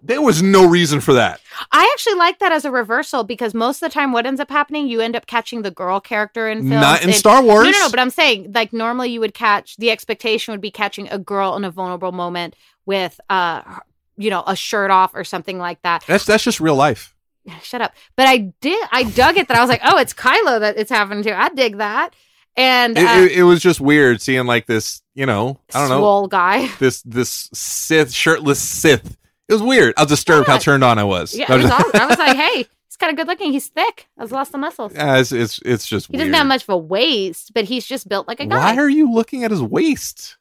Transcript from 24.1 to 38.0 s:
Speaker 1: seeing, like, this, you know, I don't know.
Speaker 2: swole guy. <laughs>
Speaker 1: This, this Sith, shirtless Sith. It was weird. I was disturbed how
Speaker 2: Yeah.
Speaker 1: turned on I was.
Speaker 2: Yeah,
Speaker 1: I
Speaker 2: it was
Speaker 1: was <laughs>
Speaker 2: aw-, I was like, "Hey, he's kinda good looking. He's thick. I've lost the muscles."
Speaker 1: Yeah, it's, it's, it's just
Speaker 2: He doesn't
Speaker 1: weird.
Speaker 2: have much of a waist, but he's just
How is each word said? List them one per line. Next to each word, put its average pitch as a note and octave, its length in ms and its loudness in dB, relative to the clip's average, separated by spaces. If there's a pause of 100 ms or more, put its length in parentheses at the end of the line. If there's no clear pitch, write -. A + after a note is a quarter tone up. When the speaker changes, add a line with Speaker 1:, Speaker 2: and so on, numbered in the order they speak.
Speaker 1:
seeing, B2+ 260 -2
like, A#2+ 200 0
this, - 340 -4 (140)
you C3+ 100 -6
know, B2 360 -2 (140)
I C3+ 60 0
don't C#3+ 80 0
know. C3 120 2
Speaker 2:
swole G3+ 280 2
guy. G3 460 0
<laughs> - 40 -20
Speaker 1:
This, C3 240 0
this B2 520 -6
Sith, - 580 -2
shirtless D3+ 480 0
Sith. - 560 0 (300)
It G3+ 60 0
was G#3+ 100 2
weird. A3+ 360 4
I D#3 60 4
was C#3 40 0
disturbed D3 380 4
how C#3 80 4
Speaker 2:
Yeah. B2+ 60 2
Speaker 1:
turned C#3 240 2
on A#2 140 4
I G#2 60 0
was. F2+ 320 -4
Speaker 2:
Yeah, - 140 -4
Speaker 1:
I C3 60 4
Speaker 2:
it - 0 -
was B2+ 80 4
Speaker 1:
was - 80 4
<laughs> G3+ 220 2
Speaker 2:
aw-, G#3 80 4
I C4 40 2
was D#4+ 120 2
like, D4 160 2
"Hey, E4 220 0
he's - 420 -12
kinda D#4+ 160 -2
good D#4+ 120 -6
looking. E4+ 260 -6
He's C4+ 140 -4
thick. - 500 -6
I've A3+ 160 -14
lost C4+ 200 -6
the C#4+ 60 -12
muscles." C#4 360 -10
Speaker 1:
Yeah, D3 240 0
it's, B2+ 140 0
it's, A#2 340 -4
it's A#2 200 -4
just G2+ 200 -6
Speaker 2:
He - 100 -14
doesn't D4+ 120 -2
Speaker 1:
weird. D#4 80 0
Speaker 2:
have D4 100 2
much C4 160 -2
of - 80 -14
a F3+ 80 0
waist, F#3+ 760 -4
but G#3+ 140 -2
he's A#3+ 180 -8
just B3+ 240 -10